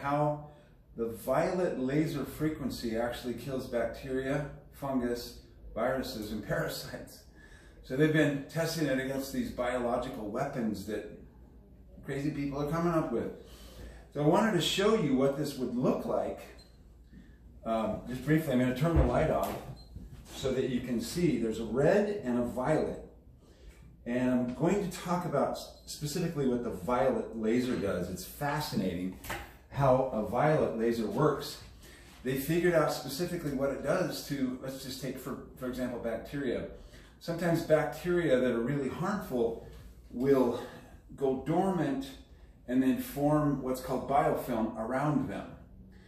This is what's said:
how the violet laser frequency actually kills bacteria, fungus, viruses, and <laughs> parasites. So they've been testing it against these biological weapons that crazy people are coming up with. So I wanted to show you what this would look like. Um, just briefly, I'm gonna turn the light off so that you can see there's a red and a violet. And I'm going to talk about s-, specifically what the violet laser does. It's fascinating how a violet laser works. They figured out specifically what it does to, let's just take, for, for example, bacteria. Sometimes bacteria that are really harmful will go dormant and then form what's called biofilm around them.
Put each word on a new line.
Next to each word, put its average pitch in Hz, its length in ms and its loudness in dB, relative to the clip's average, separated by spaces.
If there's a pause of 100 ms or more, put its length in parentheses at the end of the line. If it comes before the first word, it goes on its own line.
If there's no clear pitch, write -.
how 147 460 0 (480)
the 113 120 -2
violet 175 720 0
laser 147 420 0
frequency 131 720 -4
actually 120 380 -2
kills 127 340 -6
bacteria, 131 840 -2 (200)
fungus, 120 680 -2 (360)
viruses, 113 560 -2
and 104 120 -6
<laughs> - 40 -10
parasites. - 760 -6 (600)
So 131 140 -4
they've 151 160 6
been 143 320 4
testing 160 420 -2
it 131 120 2
against 135 340 -4
these 120 180 -2
biological 120 760 -2
weapons 110 560 -2
that - 340 -6 (840)
crazy 143 260 -2
people 139 300 -4
are 147 80 -2
coming 170 240 2
up 139 180 2
with. 101 200 -2 (840)
So 143 100 -2
I 151 40 6
wanted 202 260 6
to 160 80 4
show 208 340 4
you 139 200 2
what 139 220 4
this 143 200 -4
would 117 180 -4
look 165 300 2
like. - 360 -2 (1200)
Um, 110 420 0
just 123 180 -6
briefly, 151 280 4
I'm 123 60 6
gonna 127 160 4
turn 160 220 4
the 127 80 8
light 135 260 4
off - 240 0 (800)
so - 160 -2
that 127 180 2
you 120 120 0
can 117 180 -2
see 156 380 2
there's 110 220 0
a 113 60 -4
red - 580 4
and 120 160 0
a - 40 2
violet. 135 560 0 (1080)
And 127 240 0
I'm 120 260 2
going 180 340 2
to - 80 -8
talk 175 260 -2
about 143 280 0
s-, - 340 -10
specifically 147 600 -2
what 120 180 2
the 107 80 -4
violet 113 680 0
laser 117 400 2
does. 90 320 -2
It's - 160 -8
fascinating 101 920 -4 (540)
how 131 420 4
a 104 140 -2
violet 127 500 2
laser 113 300 0
works. 135 540 0 (640)
They 131 120 0
figured 170 360 2
out 151 180 6
specifically 151 600 -4
what 139 180 0
it 127 120 -4
does 151 460 0
to, 127 340 -2
let's - 220 -8
just 143 180 -10
take, 135 160 -6
for, - 280 -10 (100)
for 127 120 -6
example, 123 320 -4
bacteria. 113 680 -4 (540)
Sometimes 170 400 0
bacteria 156 760 4
that 123 120 4
are 113 80 2
really 131 300 0
harmful 131 760 -2 (460)
will 123 500 4 (540)
go 131 300 0
dormant 156 600 2 (600)
and 131 140 4
then 131 160 4
form 143 640 2
what's 127 200 -2
called - 280 -4
biofilm - 680 2
around 131 520 0
them. 95 180 -8 (600)